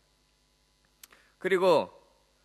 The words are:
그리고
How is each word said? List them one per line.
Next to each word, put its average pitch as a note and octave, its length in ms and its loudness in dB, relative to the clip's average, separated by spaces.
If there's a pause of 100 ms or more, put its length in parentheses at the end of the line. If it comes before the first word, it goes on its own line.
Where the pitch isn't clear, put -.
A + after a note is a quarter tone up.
(1400)
그리고 F3+ 560 0 (520)